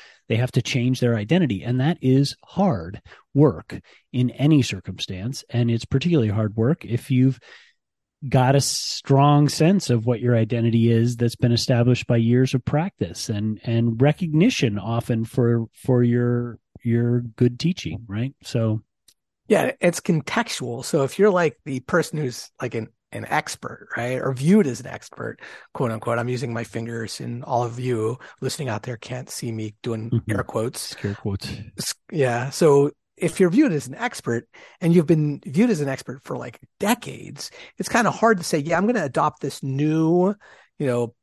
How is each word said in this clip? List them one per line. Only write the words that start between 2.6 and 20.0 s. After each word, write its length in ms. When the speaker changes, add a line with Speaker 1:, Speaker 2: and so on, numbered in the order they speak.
Speaker 1:
work 460
in 200
any 300
circumstance. 880
And 220
it's 140
particularly 440
hard 260
work 280
if 280
you've 280
got 280
a 60
strong 880
sense 400
of 160
what 160
your 140
identity 540
is 280
that's 180
been 160
established 560
by 100
years 360
of 120
practice 640
and, 340
and 380
recognition 800
often 460
for, 480
for 300
your, 540
your 380
good 380
teaching, 480
right? 260
So. 380
Speaker 2:
Yeah, 320
it's 180
contextual. 880